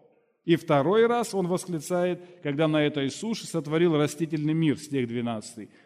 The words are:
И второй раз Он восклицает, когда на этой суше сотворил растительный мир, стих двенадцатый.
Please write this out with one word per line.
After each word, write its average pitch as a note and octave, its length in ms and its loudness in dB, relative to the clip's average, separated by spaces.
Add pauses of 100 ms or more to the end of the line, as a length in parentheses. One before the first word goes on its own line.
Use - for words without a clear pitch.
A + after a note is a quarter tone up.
(440)
И E3+ 100 4
второй D#3+ 520 4
раз A#3 280 -2
Он F#3+ 140 0
восклицает, F3 720 -2 (240)
когда D3 240 0
на D#3 160 2
этой C#3+ 260 0
суше G#3+ 360 -6
сотворил D#3+ 500 0
растительный D3+ 580 0
мир, D#3+ 240 2
стих C3 300 -4
двенадцатый. A#2 600 -8 (180)